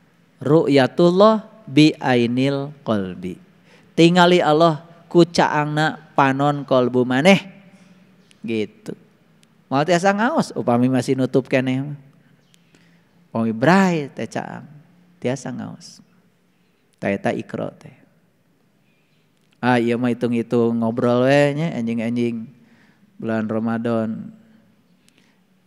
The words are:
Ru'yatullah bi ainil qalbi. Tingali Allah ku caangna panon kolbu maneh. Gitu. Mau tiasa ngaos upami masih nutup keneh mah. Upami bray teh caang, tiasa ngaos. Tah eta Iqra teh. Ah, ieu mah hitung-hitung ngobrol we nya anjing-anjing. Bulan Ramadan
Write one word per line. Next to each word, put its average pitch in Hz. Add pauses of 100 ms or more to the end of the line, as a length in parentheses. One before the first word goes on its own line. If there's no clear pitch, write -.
(400)
Ru'yatullah 175
bi 151
ainil 131
qalbi. 92 (560)
Tingali 175
Allah 151 (240)
ku 170
caangna 151 (160)
panon 139
kolbu 127
maneh. 139 (1000)
Gitu. - (720)
Mau 139
tiasa 180
ngaos 254
upami 120
masih 131
nutup 131
keneh 131
mah. 147 (1300)
Upami 113
bray 160
teh 117
caang, - (560)
tiasa 127
ngaos. - (960)
Tah -
eta 101
Iqra - (100)
teh. - (1600)
Ah, 123
ieu 117
mah 123
hitung-hitung 117
ngobrol 120
we 143
nya 165
anjing-anjing. 117 (720)
Bulan 110
Ramadan 113 (1300)